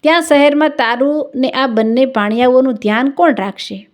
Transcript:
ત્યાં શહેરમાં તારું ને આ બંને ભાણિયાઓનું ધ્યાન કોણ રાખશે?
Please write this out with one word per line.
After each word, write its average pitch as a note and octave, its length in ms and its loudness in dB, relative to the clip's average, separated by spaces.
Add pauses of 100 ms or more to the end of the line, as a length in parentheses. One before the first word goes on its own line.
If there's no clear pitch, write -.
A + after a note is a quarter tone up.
ત્યાં D#4+ 200 2
શહેરમાં D4 460 2
તારું C#4 640 -2
ને B3+ 160 -2
આ C4+ 160 -2
બંને A3+ 380 0
ભાણિયાઓનું B3 720 0
ધ્યાન G#3+ 340 -2
કોણ D4 260 2
રાખશે? G3 580 -8